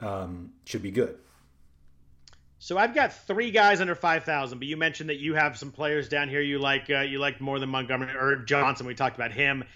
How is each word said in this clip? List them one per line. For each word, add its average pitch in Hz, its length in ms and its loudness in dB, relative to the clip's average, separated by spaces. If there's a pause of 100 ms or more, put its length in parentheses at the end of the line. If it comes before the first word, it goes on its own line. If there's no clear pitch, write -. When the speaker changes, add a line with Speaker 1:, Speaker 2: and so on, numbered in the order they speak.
Speaker 1:
um, 92 500 -8 (140)
should 101 180 -6
be 98 80 -6
good. 117 260 0 (1400)
Speaker 2:
So - 180 -4
I've 233 180 4
got 277 160 4
three 220 400 -4
guys 202 300 8
under 180 120 2
five 165 300 2
thousand, 135 360 -2
but 135 80 -8
you 156 100 -4
mentioned 160 320 -2
that 143 100 -4
you 151 160 -2
have 147 220 2
some 143 120 -12
players 147 380 -2
down 143 220 0
here 143 100 -2
you 143 200 -2
like, 139 300 0
uh, 139 120 2
you 139 180 -4
like 139 220 -2
more 139 180 -2
than 135 80 -4
Montgomery 131 480 -4
or 135 220 2
Johnson. 135 500 0
We 123 80 -8
talked 131 220 0
about 117 160 -4
him. 135 320 0 (100)